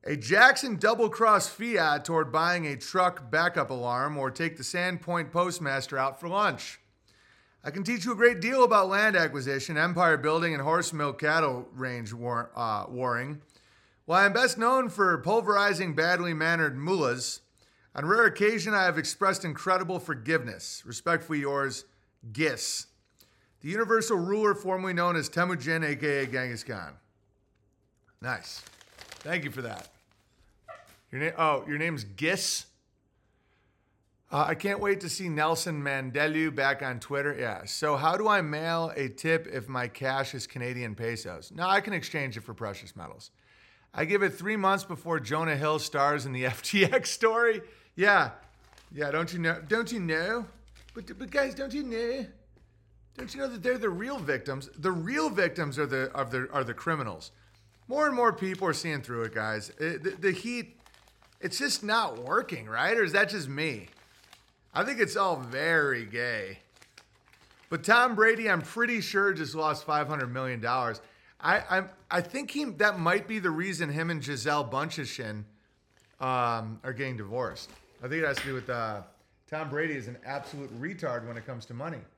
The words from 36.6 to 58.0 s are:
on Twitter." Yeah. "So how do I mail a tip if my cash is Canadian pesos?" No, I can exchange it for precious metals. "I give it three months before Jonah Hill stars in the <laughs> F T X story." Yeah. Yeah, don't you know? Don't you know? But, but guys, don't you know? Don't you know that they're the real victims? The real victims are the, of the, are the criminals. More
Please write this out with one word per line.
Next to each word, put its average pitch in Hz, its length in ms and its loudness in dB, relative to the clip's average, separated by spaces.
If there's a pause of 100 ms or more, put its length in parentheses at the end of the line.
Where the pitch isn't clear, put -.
on 127 160 -6
Twitter." 143 340 -2
Yeah. 113 320 -4
"So 151 300 0
how 156 220 2
do 214 100 0
I 208 140 4
mail 165 540 -2
a 139 120 -4
tip 160 400 -2
if 117 200 -6
my 127 200 -4
cash 135 480 -2
is 120 100 -8
Canadian 123 480 -6
pesos?" 110 580 -6
No, 170 160 -4
I 196 140 4
can 208 120 -6
exchange 139 440 -4
it 113 40 -10
for 117 120 -14
precious 101 420 -10
metals. - 360 -14 (640)
"I 160 100 0
give 196 160 2
it 190 120 2
three 208 240 -4
months 196 260 2
before 165 360 -4
Jonah 151 360 -2
Hill 151 240 0
stars 147 460 0
in 135 80 -6
the 127 120 -2
<laughs> 120 120 0
F - 40 -14
T 190 240 4
X 190 240 2
story." 226 520 2 (340)
Yeah. 180 360 6 (600)
Yeah, 143 180 -4
don't 165 240 0
you 175 60 -4
know? 165 280 0
Don't 233 240 0
you 233 100 -4
know? 180 440 -2 (480)
But, - 240 -14
but - 140 -10
guys, 277 240 0
don't 269 180 -6
you 294 100 -4
know? 233 440 -4 (880)
Don't 254 160 -14
you 269 60 -12
know 277 80 -4
that 233 160 -10
they're 254 140 2
the 214 120 0
real 220 280 -4
victims? 147 600 -4
The 175 140 0
real 240 380 -2
victims 170 500 0
are 151 60 2
the, 131 260 -2
of 131 200 -4
the, 127 200 -2
are 135 140 0
the 117 80 -6
criminals. 117 580 -6 (560)
More 294 200 0